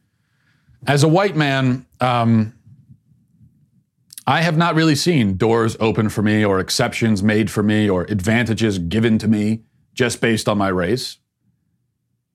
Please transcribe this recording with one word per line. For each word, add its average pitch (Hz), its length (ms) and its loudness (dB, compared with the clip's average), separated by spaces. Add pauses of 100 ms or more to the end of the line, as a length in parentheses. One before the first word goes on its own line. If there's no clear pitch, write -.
(880)
As 139 160 2
a 160 60 4
white 156 260 2
man, 135 500 0 (160)
um, 117 540 0 (1700)
I 147 180 0
have 165 140 0
not 170 200 0
really 160 180 4
seen 131 420 0
doors 113 440 0
open 110 300 0
for 107 120 -4
me 107 220 2
or 98 160 2
exceptions 110 640 -2
made 107 260 0
for 107 140 -2
me 107 260 2
or 90 140 -2
advantages 110 760 -2
given 107 400 0
to 107 80 -6
me 107 360 0 (320)
just 120 260 -2
based 113 280 0
on 104 100 0
my 98 100 0
race. 92 500 -4 (1160)